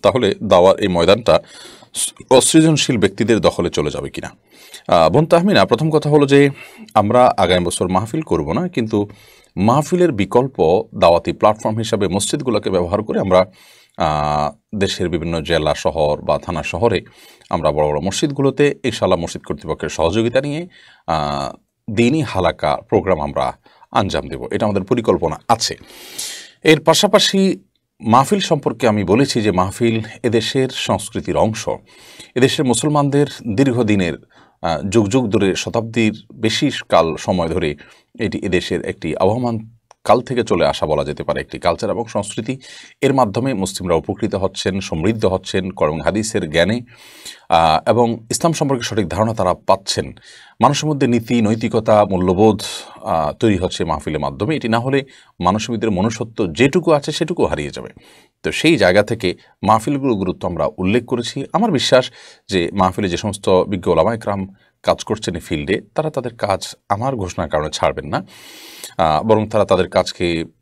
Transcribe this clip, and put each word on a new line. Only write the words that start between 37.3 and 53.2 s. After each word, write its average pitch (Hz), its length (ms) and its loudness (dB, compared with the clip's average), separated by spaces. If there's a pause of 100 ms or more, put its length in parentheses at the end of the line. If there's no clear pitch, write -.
ধরে 80 260 -2 (440)
এটি 95 180 -4
এদেশের 90 480 -2
একটি 85 300 -8
আবহমান 117 440 -2 (440)
কাল 117 180 4
থেকে 120 220 -4
চলে 90 220 0
আসা 71 200 -2
বলা 73 180 0
যেতে 73 200 -8
পারে 69 180 -4
একটি - 180 -12
কালচার 85 300 -2
এবং 98 180 -4
সংস্কৃতি। 117 500 -6 (440)
এর 135 120 4
মাধ্যমে 127 400 0
মুসলিমরা 92 420 -2
উপকৃত 101 400 -2
হচ্ছেন, 95 440 -4
সমৃদ্ধ 95 460 -2
হচ্ছেন, 92 460 -2
কোরআন 78 300 -2
হাদিসের 95 480 -2
জ্ঞানে, 87 320 2 (680)
আহ, 80 400 4
এবং 117 280 2 (120)
ইসলাম 165 240 0
সম্পর্কে 135 300 -2
সঠিক 101 240 -2
ধারণা 107 260 0
তারা 92 200 0
পাচ্ছেন। - 600 -2 (480)
মানুষের 143 280 2
মধ্যে 139 180 0
নীতি, 117 340 0
নৈতিকতা, 110 640 2
মূল্যবোধ, 95 560 2 (400)
আহ, 80 300 -2